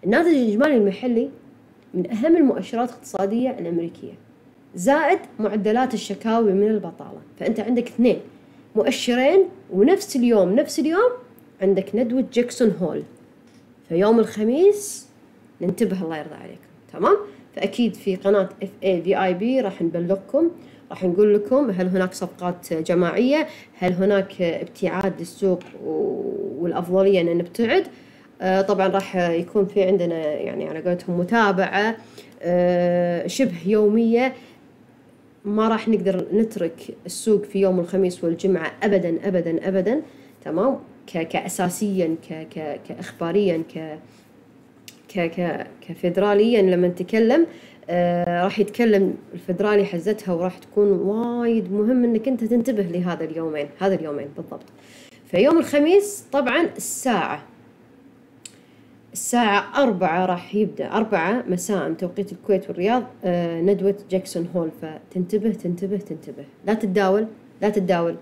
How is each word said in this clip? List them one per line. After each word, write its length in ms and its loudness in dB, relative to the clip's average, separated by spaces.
الناتج 300 4
الإجمالي 420 4
المحلي 520 0
من 160 -4
أهم 260 2
المؤشرات 520 2
الاقتصادية 640 -2
الأمريكية، 640 -6
زائد 440 2
معدلات 560 0
الشكاوي 580 0
من 160 4
البطالة. 500 -4
فأنت 200 -2
عندك 260 0
اثنين 320 2
مؤشرين، 680 2
ونفس 440 4
اليوم، 380 4
نفس 240 0
اليوم 320 2
عندك 320 2
ندوة 380 0
جاكسون 480 2
هول. 220 -4
فيوم 300 4
الخميس 920 0
ننتبه، 420 -2
الله 140 -6
يرضى 180 -12
عليكم، 260 -18
تمام؟ 240 2
فأكيد 380 -2
في 220 -4
قناة 320 2
اف 60 -10
اي 180 2
في 220 0
اي 100 0
بي 260 0
راح 220 -4
نبلغكم، 680 0
راح 140 -8
نقول 300 4
لكم 360 2
هل 180 -2
هناك 260 0
صفقات 580 -8
جماعية، 720 0
هل 140 0
هناك 500 0
ابتعاد 760 -2
للسوق 400 -2
و-، 380 -2
والأفضلية 600 2
أن 180 0
نبتعد. 460 0
آه، 200 2
طبعا 280 2
راح 280 -2
يكون 500 0
في 160 0
عندنا، 340 2
يعني، 520 -4
على 120 -8
قولتهم 400 -2
متابعة، 760 0
آه، 840 0
شبه 400 -2
يومية. 680 4
ما 240 0
راح 200 0
نقدر 440 0
نترك 420 0
السوق 380 0
في 160 -6
يوم 200 2
الخميس 440 -2
والجمعة 480 -2
أبدا، 420 0
أبدا، 440 -2
أبدا، 340 0
تمام؟ 340 -2
ك-، 120 -8
كأساسيا، 960 -4
ك-، 260 -12
ك-، 340 -8
كإخباريا، 760 -2
ك-، 240 -12
ك-، 60 -2
ك-، 460 -4
كفيدراليا 760 2
لما 260 4
نتكلم، 580 2
آه، 540 2
راح 140 -2
يتكلم 560 2
الفيدرالي 500 0
حزتها، 500 -4
وراح 240 -4
تكون 300 0
وايد 840 0
مهم 320 2
إنك 240 0
أنت 160 -2
تنتبه 380 0
لهذا 420 -4
اليومين، 420 -4
هذا 160 2
اليومين 420 -6
بالضبط. 280 -14
فيوم 280 6
الخميس 760 2
طبعا 440 0
الساعة، 640 -4
الساعة 720 0
أربعة 440 0
راح 280 -4
يبدأ، 380 -2
أربعة 560 0
مساء 440 -2
توقيت 400 -8
الكويت 360 -2
والرياض، 340 -2
آه، 360 -2
ندوة 340 2
جاكسون 460 -4
هول. 140 -2
فتنتبه، 680 -4
تنتبه، 460 -4
تنتبه، 480 -12
لا 80 2
تتداول، 520 2
لا 60 2
تتداول. 540 0